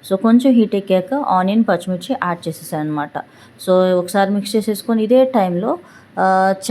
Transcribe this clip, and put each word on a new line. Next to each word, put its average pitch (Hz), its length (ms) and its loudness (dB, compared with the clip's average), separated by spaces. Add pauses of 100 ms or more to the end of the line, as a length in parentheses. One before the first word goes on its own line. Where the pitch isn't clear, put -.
(120)
So 190 100 -2
కొంచెం 247 320 4
హీట్ 214 220 2
ఎక్కాక 190 380 0
ఆనియన్, 208 560 0
పచ్చిమిర్చి 180 540 -2
యాడ్ 175 240 -4
చేసేసాను 160 340 -8
అనమాట. 151 360 -6 (500)
So 185 40 2
ఒకసారి 185 600 2
మిక్స్ 202 240 -4
చేసేసుకొని 220 480 -2
ఇదే 254 220 4
టైంలో, 208 540 -2 (400)
ఆ, 190 340 2 (180)